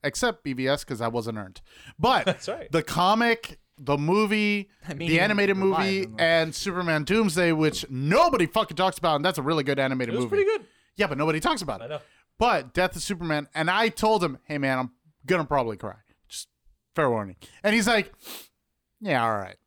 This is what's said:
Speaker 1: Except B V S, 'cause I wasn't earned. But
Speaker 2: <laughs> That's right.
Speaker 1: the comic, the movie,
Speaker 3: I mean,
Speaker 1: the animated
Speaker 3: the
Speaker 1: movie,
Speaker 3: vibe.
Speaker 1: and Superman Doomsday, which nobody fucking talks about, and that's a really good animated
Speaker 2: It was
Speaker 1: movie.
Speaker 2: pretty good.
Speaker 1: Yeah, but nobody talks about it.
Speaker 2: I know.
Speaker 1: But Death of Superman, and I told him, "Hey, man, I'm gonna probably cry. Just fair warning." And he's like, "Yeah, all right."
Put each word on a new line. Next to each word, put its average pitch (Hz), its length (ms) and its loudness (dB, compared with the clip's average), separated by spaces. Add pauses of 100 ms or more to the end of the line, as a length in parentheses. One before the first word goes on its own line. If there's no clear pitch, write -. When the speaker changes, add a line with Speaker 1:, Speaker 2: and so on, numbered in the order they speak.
Speaker 1:
Except 175 400 -4
B 139 80 -6
V 131 160 -2
S, 143 160 -2
'cause 120 160 -8
I 117 80 -2
wasn't 113 300 -6
earned. 95 240 -16 (360)
But 226 280 2
Speaker 2:
<laughs> - 0 -
That's - 200 -4
right. 294 240 -10
Speaker 1:
the 160 120 2
comic, 226 760 2 (200)
the 143 180 0
movie, 202 720 2 (180)
Speaker 3:
I 175 60 -10
mean, 165 160 -6
Speaker 1:
the 165 100 4
animated 202 380 2
Speaker 3:
the 190 40 -2
Speaker 1:
movie, 190 440 2
Speaker 3:
vibe. - 160 -8
Speaker 1:
and 165 340 2
Superman 170 500 -2
Doomsday, 180 480 2
which 160 360 0
nobody 185 560 2
fucking 185 320 -2
talks 185 220 0
about, 160 180 2
and 143 80 -2
that's 185 140 0
a 143 40 -4
really 147 220 0
good 135 140 0
animated 131 360 -2
Speaker 2:
It - 40 0
was 123 80 0
Speaker 1:
movie. 403 180 2
Speaker 2:
pretty 427 140 0
good. - 80 -12 (300)
Speaker 1:
Yeah, 202 100 0
but 151 100 -4
nobody 156 240 0
talks 240 220 0
about 120 180 -8
it. 113 40 -14
Speaker 2:
I 120 40 -12
know. 147 120 -8 (380)
Speaker 1:
But 180 360 2
Death 180 220 0
of 160 60 -8
Superman, 160 520 -4
and 160 160 0
I 214 180 2
told 220 340 2
him, 143 220 -2
"Hey, 147 140 -6
man, 135 200 0
I'm 127 120 -4 (340)
gonna 165 220 0
probably 120 320 -2
cry. 98 180 -10 (320)
Just - 200 -16 (460)
fair 151 140 2
warning." 104 280 -2 (260)
And 208 120 2
he's 226 140 2
like, 220 240 0 (880)
"Yeah, 147 240 0
all 110 140 0
right." 95 180 -10 (100)